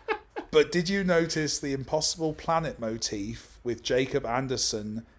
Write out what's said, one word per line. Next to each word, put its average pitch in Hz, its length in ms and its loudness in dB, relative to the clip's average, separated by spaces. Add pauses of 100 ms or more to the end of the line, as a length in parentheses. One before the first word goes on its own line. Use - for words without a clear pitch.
(520)
But 147 200 6
did 175 160 2
you 196 160 2
notice 165 560 2
the 143 140 -2
Impossible 156 600 0
Planet 160 460 -2
motif 113 840 -6
with 117 220 -4
Jacob 131 420 2
Anderson 113 800 -2 (140)